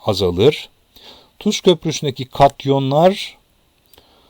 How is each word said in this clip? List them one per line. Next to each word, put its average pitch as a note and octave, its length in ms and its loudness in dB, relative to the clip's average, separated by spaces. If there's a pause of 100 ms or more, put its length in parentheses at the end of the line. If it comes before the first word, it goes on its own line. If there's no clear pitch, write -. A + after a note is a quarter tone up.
azalır. G2 640 0 (680)
Tuz - 220 -4
köprüsündeki D3+ 640 -2
katyonlar C#3 1120 0 (920)